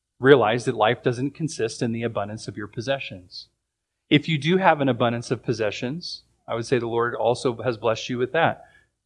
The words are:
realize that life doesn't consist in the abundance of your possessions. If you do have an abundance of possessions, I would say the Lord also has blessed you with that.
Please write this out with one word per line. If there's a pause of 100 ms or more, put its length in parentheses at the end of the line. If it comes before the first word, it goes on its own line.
(200)
realize
that
life
doesn't
consist
in
the
abundance
of
your
possessions. (600)
If
you
do
have
an
abundance
of
possessions, (240)
I
would
say
the
Lord
also
has
blessed
you
with
that. (420)